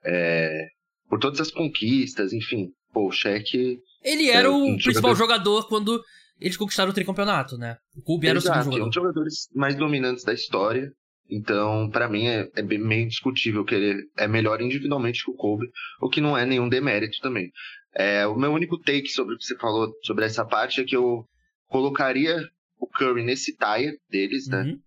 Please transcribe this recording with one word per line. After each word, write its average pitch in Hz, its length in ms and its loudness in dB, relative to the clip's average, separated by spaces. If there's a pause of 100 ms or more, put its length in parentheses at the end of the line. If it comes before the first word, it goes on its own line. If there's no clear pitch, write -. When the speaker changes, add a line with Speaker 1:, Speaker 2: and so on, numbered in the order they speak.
Speaker 1:
É... 82 600 0 (420)
por - 100 0
todas 139 220 0
as 156 100 -2
conquistas, 123 840 0
enfim. 110 380 -4 (220)
Pô, 104 160 2
o 90 40 -4
Shaq 123 680 0 (240)
Speaker 2:
Ele 302 280 2
Speaker 1:
é 233 40 6
Speaker 2:
era 247 160 6
Speaker 1:
um 277 240 2
Speaker 2:
o 196 80 -2
principal 247 320 4
Speaker 1:
jogador 214 480 2
Speaker 2:
jogador 214 60 -10
quando 220 340 0 (380)
eles 185 160 -4
conquistaram 202 340 0
o 196 40 -4
tricampeonato, 190 640 -2
né? 117 200 -10 (200)
O 139 60 -20
Kobe 160 240 0
era 165 120 4
o 175 40 0
segundo 175 140 4
Speaker 1:
Exato, 135 120 2
é - 20 0
um - 20 0
Speaker 2:
jogador. 113 140 0
Speaker 1:
dos 113 80 -2
jogadores 160 600 -2
mais 139 220 0
dominantes 131 480 0
da 107 100 2
história. 113 560 0 (400)
Então, 107 580 0
pra 117 200 0
mim, 107 180 0
é, 110 280 0
é 107 80 -2
bem, 104 160 0
meio 113 260 2
indiscutível 113 600 0
que 117 100 -2
ele 101 280 2 (160)
é 107 100 2
melhor 110 320 2
individualmente 131 640 -2
que - 60 -4
o 127 40 -6
Kobe, 107 320 -2 (360)
o - 80 0
que - 100 0
não 147 160 2
é 120 80 2
nenhum 123 240 2
demérito 120 540 0
também. 107 280 -4 (440)
É, 101 320 2
o 107 100 -2
meu 139 160 2
único 160 260 -2
take 139 300 -2
sobre 117 260 -4
o 113 40 -14
que - 60 -16
você - 120 -6
falou, 110 340 0 (120)
sobre 110 240 0
essa 110 180 -2
parte, 120 360 0
é 131 40 0
que 131 120 -2
eu 120 280 2 (440)
colocaria 139 760 0 (340)
o - 100 -8
Curry 123 340 0
nesse 135 340 -4
tier 120 380 0 (160)
deles, 135 380 -2
né? 95 140 -2
Speaker 2:
Uhum. 143 240 -4